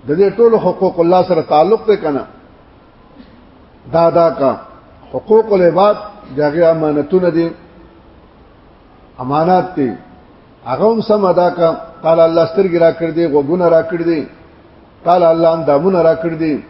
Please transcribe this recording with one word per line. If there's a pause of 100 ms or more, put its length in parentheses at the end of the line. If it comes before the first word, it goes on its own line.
د
دې
ټولو (100)
حقوق
الله
سره
تعلق
دی
کنه؟ (1700)
دا
ادا
کا. (600)
حقوق
العباد (400)
د
هغې (100)
امانتونه
دي، (1700)
امانات (100)
دي. (760)
هغه
هم
سم
ادا
کا. (320)
قال
الله
سترګې
را
کړ
دي،
غوږونه
را
کړ (100)
دي. (840)
قال
الله
اندامونه
را
کړ (100)
دي. (160)